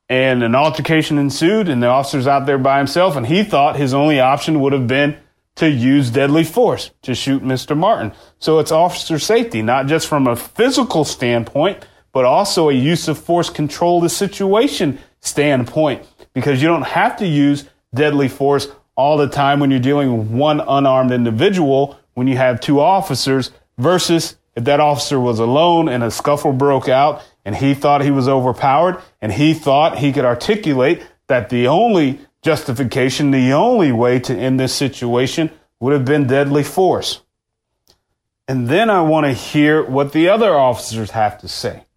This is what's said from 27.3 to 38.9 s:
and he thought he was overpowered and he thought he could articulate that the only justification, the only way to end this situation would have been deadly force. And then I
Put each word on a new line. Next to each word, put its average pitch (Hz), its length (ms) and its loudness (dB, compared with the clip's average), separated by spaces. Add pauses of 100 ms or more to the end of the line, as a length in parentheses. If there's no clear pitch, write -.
and 101 100 -6
he 139 180 0
thought 143 280 2
he 143 100 0
was 135 160 0
overpowered 139 760 0 (200)
and 110 100 -4
he 143 220 2
thought 156 460 0
he 139 120 0
could 135 140 0
articulate 151 800 0 (240)
that 120 220 0
the 123 180 0
only 170 520 2 (220)
justification, 135 880 -2
the 131 220 2
only 190 380 2
way 120 280 2
to 123 160 -6
end 131 240 -2
this 131 140 -2
situation 131 800 -2 (280)
would 135 140 0
have 135 120 0
been 143 200 2
deadly 139 380 0
force. 156 580 -2 (1300)
And 127 200 -2
then 196 220 2
I 190 120 2